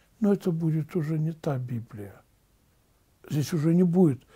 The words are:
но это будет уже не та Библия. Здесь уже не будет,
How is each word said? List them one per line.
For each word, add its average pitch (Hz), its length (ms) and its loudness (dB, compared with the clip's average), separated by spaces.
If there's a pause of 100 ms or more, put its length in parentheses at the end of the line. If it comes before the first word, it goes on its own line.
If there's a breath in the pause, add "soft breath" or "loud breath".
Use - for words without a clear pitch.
(200)
но 202 140 4
это 190 180 0
будет 160 440 -2
уже 160 220 -2
не 156 140 -2
та 156 260 -4
Библия. 113 640 -10 (1080)
Здесь 143 240 -2
уже 165 200 2
не 175 100 4
будет, 170 380 4 (140 soft breath)